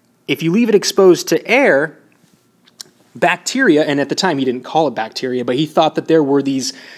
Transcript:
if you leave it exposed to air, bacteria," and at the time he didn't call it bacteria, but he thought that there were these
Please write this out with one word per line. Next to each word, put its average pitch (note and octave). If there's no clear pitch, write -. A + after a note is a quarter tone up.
if -
you E3
leave A3
it G#3+
exposed F#3
to -
air, F3+
bacteria," E3+
and C#3+
at C#3
the D3
time E3+
he C3+
didn't B2
call D#3
it B2
bacteria, B2
but B2
he D3+
thought D#3
that -
there D#3+
were C#3
these C3+